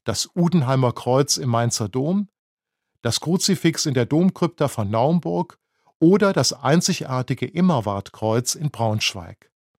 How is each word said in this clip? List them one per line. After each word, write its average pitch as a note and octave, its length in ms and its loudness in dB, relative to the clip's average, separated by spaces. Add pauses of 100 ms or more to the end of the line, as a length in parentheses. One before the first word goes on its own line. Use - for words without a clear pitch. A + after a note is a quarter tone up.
das - 300 -4
Udenheimer C3+ 580 2
Kreuz C3 440 0
im C#3 140 -4
Mainzer A#2 400 -2
Dom, F3+ 400 -4 (720)
das A#2 180 -2
Kruzifix E3+ 640 0
in D3 80 -2
der A#2+ 140 2
Domkrypta E3+ 640 0
von G#2 220 -4
Naumburg E3 680 -2 (400)
oder G3 340 6
das C#3 220 0
einzigartige C3+ 920 -2
Immerwardkreuz A2+ 1080 -2
in D3+ 160 -6
Braunschweig. G#2 800 -4 (280)